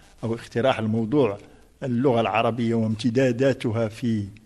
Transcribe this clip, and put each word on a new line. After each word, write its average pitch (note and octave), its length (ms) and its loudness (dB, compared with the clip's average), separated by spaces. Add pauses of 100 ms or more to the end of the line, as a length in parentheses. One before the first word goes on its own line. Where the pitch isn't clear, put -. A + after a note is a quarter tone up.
(240)
أو A#2 100 -2
اقتراح A#2 440 0
الموضوع A2 600 0 (440)
اللغة A#2+ 380 2
العربية A2+ 540 0
وامتداداتها A#2 1120 0
في، G#2+ 360 -2 (220)